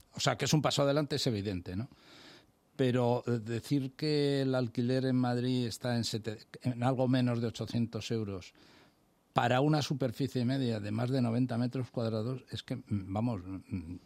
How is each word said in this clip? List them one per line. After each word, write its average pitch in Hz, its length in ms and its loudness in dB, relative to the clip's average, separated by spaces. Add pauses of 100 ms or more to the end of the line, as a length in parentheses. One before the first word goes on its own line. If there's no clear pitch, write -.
(160)
o - 40 -10
sea, 127 200 2
que 139 60 -2
es 127 80 0
un 147 100 4
paso 143 180 2
adelante, 143 360 2
es - 100 -2
evidente, 95 480 -2
¿no? 113 120 -6 (880)
Pero, 123 520 2
eh, 120 120 2
decir 120 560 -2
que 143 460 2
el 135 140 2
alquiler 127 500 0
en 127 120 2
Madrid 123 500 2
está 120 280 -2
en 117 100 2
sete-, 107 340 -6 (240)
en 120 180 -2
algo 127 260 2
menos 123 340 2
de 117 60 0
ochocientos 113 640 -4
euros 101 440 -6 (800)
para 123 280 4
una 151 200 4
superficie 127 640 0
media 123 340 0
de 104 120 -4
más 120 180 0
de 131 120 2
noventa 120 360 2
metros 123 340 -2
cuadrados, 113 600 -2
es 113 120 -8
que, 127 140 -6
mm, - 40 -10 (320)
vamos, 110 320 -2
mm, 90 500 -8 (100)